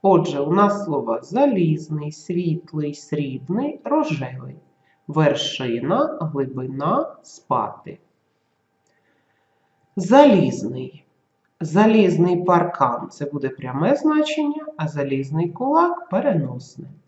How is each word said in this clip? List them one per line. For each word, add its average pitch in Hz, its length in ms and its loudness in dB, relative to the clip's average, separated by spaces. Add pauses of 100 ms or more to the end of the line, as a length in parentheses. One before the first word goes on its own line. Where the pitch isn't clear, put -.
Отже, 160 380 4
у 156 140 0
нас 202 320 2
слова 117 360 -4
залізний, 160 880 0
світлий, 156 800 -4
срібний, 147 880 -6
рожевий. 131 720 -4 (520)
Вершина, 151 1120 0
глибина, 139 1000 -4
спати. - 760 -8 (2000)
Залізний. 170 1080 4 (540)
Залізний 180 840 4
паркан — 170 680 0
це - 140 -10
буде 135 240 -6
пряме 139 460 0
значення, 302 680 -2 (120)
а 156 100 -4
залізний 139 640 -2
кулак — 311 600 0
переносне. 165 760 -4 (220)